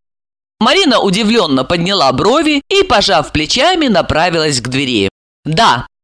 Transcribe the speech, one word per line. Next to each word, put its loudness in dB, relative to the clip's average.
Марина 2
удивлённо 0
подняла 0
брови 0
и, 2
пожав 0
плечами, 0
направилась 0
к -10
двери. -2
"Да, 0